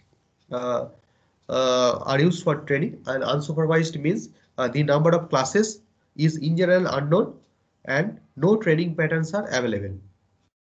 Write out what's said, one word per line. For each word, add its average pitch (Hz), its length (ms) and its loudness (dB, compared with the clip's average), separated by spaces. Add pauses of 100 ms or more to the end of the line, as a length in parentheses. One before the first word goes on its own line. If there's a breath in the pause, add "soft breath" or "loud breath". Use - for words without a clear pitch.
(520)
uh, 123 340 -4 (600)
uh, 127 540 2
are 139 180 0
used 165 240 2
for 151 160 0
training, - 460 -4
and 131 180 -4
unsupervised 156 760 -2
means, 151 280 -2 (300 soft breath)
uh, 127 100 0
the 143 160 0
number 151 260 4
of 170 180 2
classes 156 520 0 (360)
is 156 220 0
in 160 180 -2
general 180 320 4
unknown 147 460 0 (520)
and 147 340 -2 (160)
no 185 200 2
training 170 380 0
patterns 160 380 -2
are - 160 -4
available. 101 480 -2 (680)